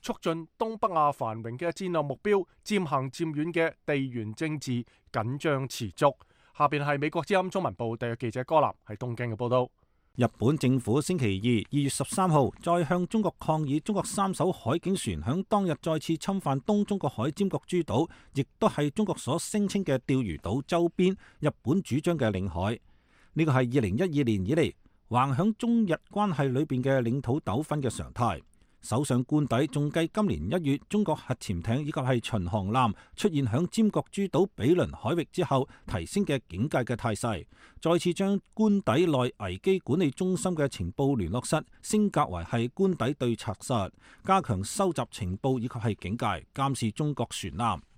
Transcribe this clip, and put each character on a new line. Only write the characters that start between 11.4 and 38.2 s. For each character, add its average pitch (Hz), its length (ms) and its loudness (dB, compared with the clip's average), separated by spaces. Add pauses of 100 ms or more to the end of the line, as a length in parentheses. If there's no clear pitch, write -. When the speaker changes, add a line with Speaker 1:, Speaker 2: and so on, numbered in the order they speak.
Speaker 2:
二 143 60 2
月 139 80 2
十 - 140 -4
三 185 260 0
號， 147 180 6 (140)
再 170 220 2
向 180 240 0
中 226 120 0
國 196 200 0
抗 156 240 -2
議 143 160 0
中 208 160 -4
國 175 80 -2
三 196 280 -2
艘 175 200 0
海 - 260 -2
警 180 180 -2
船 98 240 -4
響 131 300 -4
當 202 160 2
日 160 160 0
再 160 160 -2
次 165 180 -2
侵 196 240 -4
犯 139 220 -2
東 208 220 2
中 196 160 -2
國 151 100 -2
海 127 220 -4
尖 196 180 0
閣 151 180 -4
諸 175 140 0
島， 143 260 0 (280)
亦 139 100 0 (140)
都 220 100 4
係 143 220 -2
中 214 120 -2
國 190 140 -2
所 - 220 -2
聲 208 280 -2
稱 196 160 -2
嘅 139 220 0
釣 135 120 2
魚 95 220 -2
島 117 280 -4
周 170 220 2
邊 190 260 2 (240)
日 151 100 2 (140)
本 180 180 2
主 135 180 -2
張 170 160 0
嘅 127 140 2
領 98 180 -2
海。 92 320 -4 (540)
呢 151 100 2
個 151 80 2
係 127 40 4
二 131 260 2
零 101 160 0
一 147 40 0
二 147 220 0
年 104 220 0
以 110 80 0
嚟 156 200 2 (360)
橫 127 260 2
響 196 220 2
中 233 300 2
日 165 60 2 (180)
關 208 200 0
係 143 160 2
裏 127 160 0
邊 127 200 -2
嘅 135 180 2
領 120 180 0
土 135 220 0
糾 117 220 -2
紛 151 180 -4
嘅 131 80 0
常 67 240 -10
態。 107 300 -2 (400)
首 117 180 -2
相 131 220 2
官 151 240 2
邸 123 200 2
仲 147 220 -2
繼 165 240 -2
今 214 140 0
年 85 140 -2 (200)
一 156 100 -4
月 143 80 0 (100)
中 208 160 2
國 156 100 0
核 - 200 -6
潛 87 260 -6
艇 143 220 0
以 - 20 -6
及 147 80 -6
係 127 280 0 (100)
巡 92 180 -2
航 95 200 -2
艦 117 240 2 (220)
出 - 140 2
現 143 180 0
響 127 200 2
尖 220 220 2
閣 156 220 -2
諸 196 160 -2
島 170 180 4 (100)
比 143 200 4
鄰 139 180 0
海 - 200 -4
域 170 180 -2
之 180 140 -2
後， 135 240 0 (180)
提 85 180 -4
升 196 200 0
嘅 143 120 0 (120)
警 101 180 -2
戒 151 120 0
嘅 123 140 -2
態 110 220 -2
勢， 104 300 -4 (340)
再 170 180 4
次 175 160 0
將 196 240 0 (160)